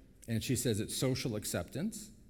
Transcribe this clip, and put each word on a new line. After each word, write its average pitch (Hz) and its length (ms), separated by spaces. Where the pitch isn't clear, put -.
And 113 160
she 131 100
says 110 240
it's 104 160
social 131 400
acceptance. 113 760